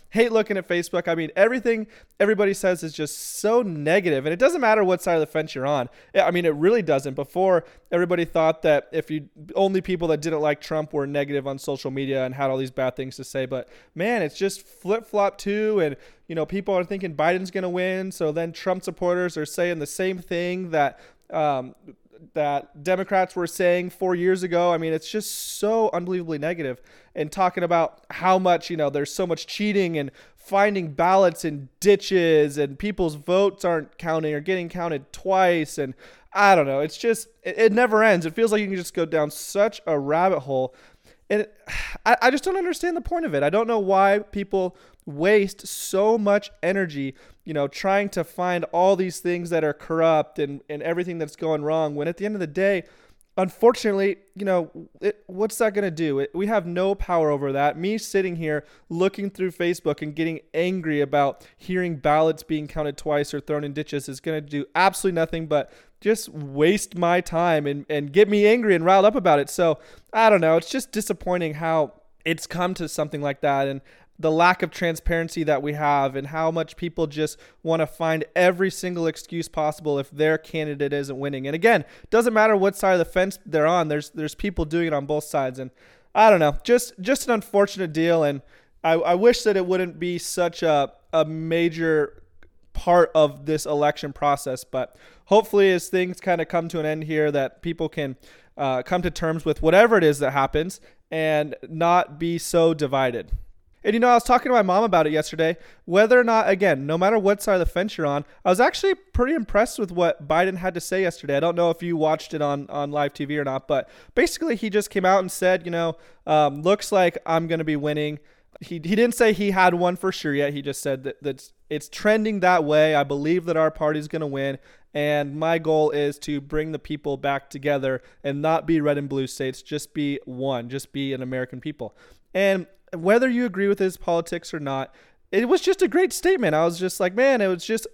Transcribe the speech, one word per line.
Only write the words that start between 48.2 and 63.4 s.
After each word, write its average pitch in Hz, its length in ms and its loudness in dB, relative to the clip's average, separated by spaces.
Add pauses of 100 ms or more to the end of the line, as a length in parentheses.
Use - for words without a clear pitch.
find 180 420 -4
all 185 300 2
these 180 240 -4
things 175 300 -4
that 165 120 0
are 151 120 0
corrupt 160 640 0
and, 143 300 -6
and 147 120 -8
everything 170 360 -4
that's 156 180 -8
going 156 260 -2
wrong, 156 320 -2
when 147 140 -4
at 165 80 -4
the 190 100 -8
end 214 100 -4
of 202 40 -6
the 175 80 -4
day, 185 360 0 (540)
unfortunately, 196 800 2 (180)
you 202 120 -10
know, 180 260 0 (300)
it, 202 260 -4
what's 196 300 -6
that 220 160 2
gonna 202 180 -2
do? 151 280 -2
It, 139 140 -4
we 190 140 -2
have 208 180 0
no 185 300 -2
power 165 360 0
over 139 200 -2
that. 143 260 0
Me 196 200 -2
sitting 190 400 -2
here 151 260 -4 (240)
looking 190 420 -2
through 185 220 -4
Facebook 175 500 -2
and 151 140 -8
getting 165 240 -4 (140)
angry 165 480 0
about 139 440 0 (120)
hearing 180 400 -4
ballots 156 460 2
being 151 220 -4
counted 147 300 -6
twice 147 380 -2
or 143 80 -6